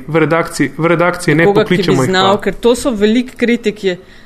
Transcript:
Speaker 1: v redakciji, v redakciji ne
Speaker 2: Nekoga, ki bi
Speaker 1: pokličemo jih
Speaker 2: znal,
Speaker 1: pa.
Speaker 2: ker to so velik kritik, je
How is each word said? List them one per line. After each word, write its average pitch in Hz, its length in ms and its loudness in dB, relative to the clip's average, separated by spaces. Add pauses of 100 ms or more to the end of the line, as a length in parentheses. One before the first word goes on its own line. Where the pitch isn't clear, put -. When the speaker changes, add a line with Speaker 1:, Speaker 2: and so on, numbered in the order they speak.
Speaker 1:
v 156 120 -2
redakciji, 160 580 0
v 156 120 -2
redakciji 170 480 0
ne 151 40 2
Speaker 2:
Nekoga, 196 180 4
ki 214 100 2
bi 180 100 0
Speaker 1:
pokličemo 180 260 2
jih 185 80 0
Speaker 2:
znal, 190 260 2
Speaker 1:
pa. 202 60 -4
Speaker 2:
ker 196 120 -2
to 240 200 2
so 254 180 -4
velik 220 420 0
kritik, 233 500 -2
je 180 140 -4 (280)